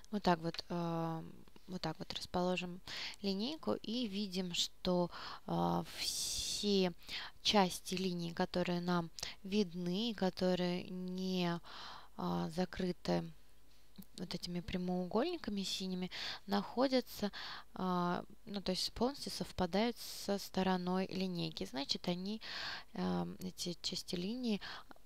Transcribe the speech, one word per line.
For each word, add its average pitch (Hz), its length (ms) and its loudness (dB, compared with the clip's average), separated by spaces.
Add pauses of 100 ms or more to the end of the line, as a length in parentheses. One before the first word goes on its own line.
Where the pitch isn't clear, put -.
Вот 208 140 0
так 175 160 8
вот, 165 280 -4
а, 165 560 -2 (440)
вот 185 140 -6
так 160 180 -2
вот - 140 -8
расположим 180 680 0 (400)
линейку 208 540 0
и 247 320 -2
видим, 190 480 -2
что, - 560 2 (340)
а, 170 400 4 (140)
все - 920 2 (520)
части 190 500 6
линии, 175 400 0
которые 175 480 2
нам 175 300 4 (320)
видны, 190 720 2
которые 180 720 2
не, 180 720 0 (560)
а, 175 320 0
закрыты 175 840 0 (840)
вот 180 180 -6
этими 175 240 -2
прямоугольниками 185 1040 0
синими, 185 480 -2 (340)
находятся, 220 840 2 (420)
а, 180 520 2 (200)
ну, 196 160 -4
то 185 100 0
есть - 220 0
полностью 247 380 0
совпадают 185 640 2
со - 400 -2
стороной 185 680 2
линейки. 175 580 -2
Значит, 254 440 -2
они, 190 320 -2 (520)
а, 180 340 0 (120)
эти 180 420 -6
части - 340 -4
линии 214 440 0 (460)